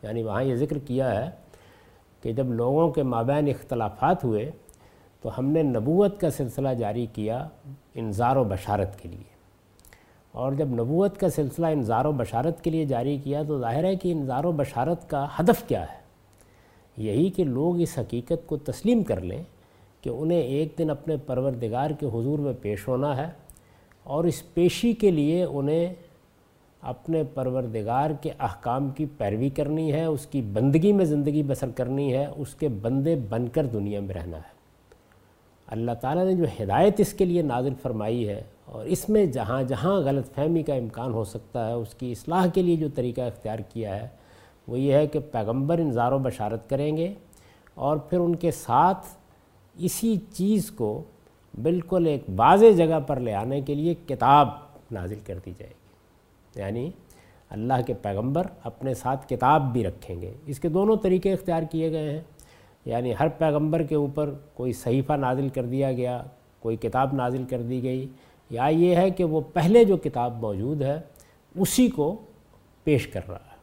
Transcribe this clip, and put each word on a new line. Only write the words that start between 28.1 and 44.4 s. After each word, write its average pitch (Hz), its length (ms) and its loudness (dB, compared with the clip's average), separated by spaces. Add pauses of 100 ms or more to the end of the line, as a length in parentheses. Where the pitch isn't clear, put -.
کے 156 160 -4
احکام 131 520 -2
کی 151 160 -4 (120)
پیروی 110 320 0
کرنی 151 420 -2
ہے، 156 120 0
اس 156 220 -2
کی 135 160 -4 (100)
بندگی 139 400 4
میں 196 120 6
زندگی 147 380 2
بسر 135 340 -2
کرنی 135 360 -2
ہے، 139 140 0
اس 143 280 -10
کے 156 140 -2 (140)
بندے 135 340 2 (120)
بن 117 200 -2
کر 151 200 0
دنیا 104 320 -4
میں 98 140 -8
رہنا 85 220 -8
ہے۔ - 180 -18 (1120)
اللہ 113 320 -4
تعالیٰ 156 240 -2
نے 185 100 2
جو 175 100 2 (160)
ہدایت 147 400 4
اس - 120 2
کے - 120 2
لیے 175 180 2
نازل 131 400 0
فرمائی 113 460 -2
ہے 101 140 -6 (220)
اور 117 220 -14
اس - 220 -4
میں 208 200 6
جہاں 123 340 -2
جہاں 139 380 0
غلط 139 340 0
فہمی 160 280 0
کا 143 120 -2
امکان 120 380 -6
ہو 113 120 -2
سکتا 113 440 -6
ہے، 113 40 -2
اس 117 220 -6
کی 127 180 -8
اصلاح 175 340 0
کے 180 160 2
لیے 175 140 4
جو 156 180 -2
طریقہ 123 280 -4
اختیار 113 360 -6 (100)
کیا 104 280 -8
ہے 117 120 -8 (600)